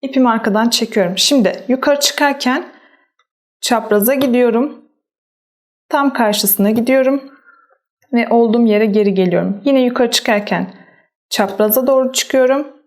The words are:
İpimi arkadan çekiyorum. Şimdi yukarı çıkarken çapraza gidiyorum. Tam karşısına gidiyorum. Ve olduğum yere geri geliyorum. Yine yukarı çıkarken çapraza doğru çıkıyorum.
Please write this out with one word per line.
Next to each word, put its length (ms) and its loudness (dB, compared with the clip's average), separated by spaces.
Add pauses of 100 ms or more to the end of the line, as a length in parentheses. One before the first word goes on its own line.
İpimi 280 0
arkadan 400 0
çekiyorum. 480 -2
Şimdi 500 0
yukarı 320 0
çıkarken 720 -2 (920)
çapraza 520 0
gidiyorum. 720 0 (1040)
Tam 240 0
karşısına 560 0
gidiyorum. 640 0 (800)
Ve 160 0
olduğum 360 2
yere 200 2
geri 280 2
geliyorum. 520 0
Yine 160 2
yukarı 300 0
çıkarken 640 -4 (560)
çapraza 580 -2
doğru 240 2
çıkıyorum. 560 0 (200)